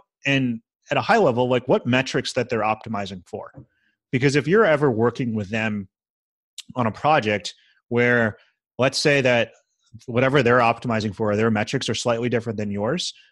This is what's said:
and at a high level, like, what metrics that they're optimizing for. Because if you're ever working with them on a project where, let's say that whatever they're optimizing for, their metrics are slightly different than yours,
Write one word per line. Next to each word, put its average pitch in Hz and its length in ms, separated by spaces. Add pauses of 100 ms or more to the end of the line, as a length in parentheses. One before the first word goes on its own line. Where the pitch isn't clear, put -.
(260)
and 131 360 (300)
at 143 60
a 127 40
high 196 160
level, 127 320
like, 127 180
what - 180
metrics 131 480
that 120 160
they're 113 120
optimizing 104 640
for. - 240 (600)
Because 135 240
if 143 120
you're 208 180
ever 147 260
working 117 420
with 104 160
them 107 400 (840)
on 123 120
a 107 40
project 107 640 (360)
where, 120 480 (400)
let's 135 200
say 143 240
that 123 300 (540)
whatever 131 360
they're 120 180
optimizing 117 540
for, 104 220
their 113 160
metrics 107 380
are 113 60
slightly 120 340
different 110 280
than 104 140
yours, 110 420 (180)